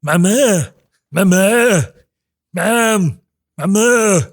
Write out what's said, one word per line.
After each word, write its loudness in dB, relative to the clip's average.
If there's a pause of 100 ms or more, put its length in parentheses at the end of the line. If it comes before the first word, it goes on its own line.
Mama. 0 (380)
Mama. 0 (600)
Mom. -2 (380)
Mama. 0 (120)